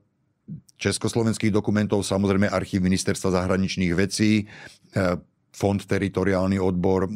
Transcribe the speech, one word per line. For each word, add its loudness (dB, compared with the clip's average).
československých 0
dokumentov 0
samozrejme 2
archív 0
Ministerstva 0
zahraničných 0
vecí, 2
e, -10
Fond 0
teritoriálny 0
odbor 0